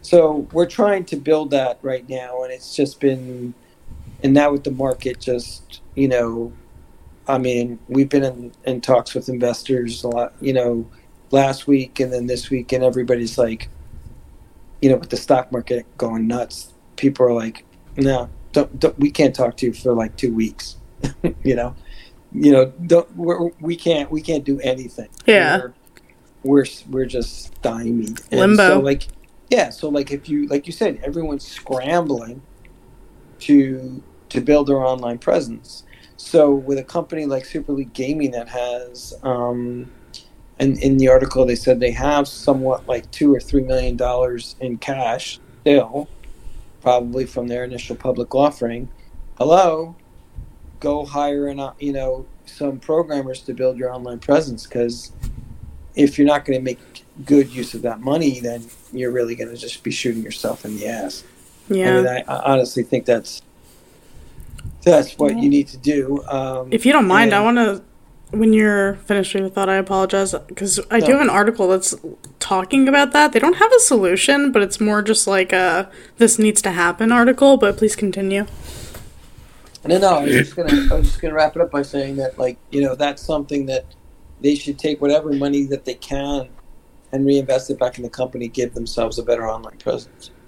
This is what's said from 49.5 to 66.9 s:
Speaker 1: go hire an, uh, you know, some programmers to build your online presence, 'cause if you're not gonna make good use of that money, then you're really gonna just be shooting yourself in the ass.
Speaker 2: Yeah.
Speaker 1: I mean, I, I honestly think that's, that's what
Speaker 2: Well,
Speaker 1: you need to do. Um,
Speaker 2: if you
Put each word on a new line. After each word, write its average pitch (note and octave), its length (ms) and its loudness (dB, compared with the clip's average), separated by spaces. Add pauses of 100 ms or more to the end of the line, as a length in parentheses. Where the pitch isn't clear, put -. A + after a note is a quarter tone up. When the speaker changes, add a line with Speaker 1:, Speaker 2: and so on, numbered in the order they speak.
Speaker 1:
go D3 240 -2
hire C#3+ 420 -2
an, C#3 140 -8
uh, C3+ 180 -8
you C#3+ 140 -6
know, C3 320 -6 (200)
some C3+ 340 -8
programmers D3 640 -4
to C3 100 -10
build B2+ 240 -2
your B2 160 -4
online B2 260 -10
presence, C#3+ 480 0
'cause A#2+ 460 -6 (840)
if C#3+ 220 4
you're C#3+ 100 4
not C#3+ 160 2
gonna C3 160 -4
make - 460 -10 (200)
good C#3 240 4
use B2 240 -10
of A2+ 100 -10
that A#2 180 -6
money, C3+ 400 0
then A#2 240 -8 (260)
you're B2+ 200 -6
really A#2+ 240 -2
gonna A#2 200 -10
just - 280 -14
be - 80 -6
shooting A2+ 320 -6
yourself G#2+ 420 -8
in G#2+ 100 -10
the G2+ 120 -10
ass. A2 360 -10 (460)
Speaker 2:
Yeah. F#3 220 2
Speaker 1:
I F#3+ 60 4
mean, - 100 2
I, B2+ 200 -4
I C#3 260 0
honestly B2+ 300 0
think B2 220 -4
that's, - 360 -2 (1400)
that's D#3 340 4
what C#3+ 160 2
Speaker 2:
Well, A#3 100 -2
Speaker 1:
you C#3+ 60 6
need C#3+ 200 2
to - 80 -20
do. C#3 500 -2
Um, C3 440 -6
Speaker 2:
if A3+ 140 0
you B3+ 80 6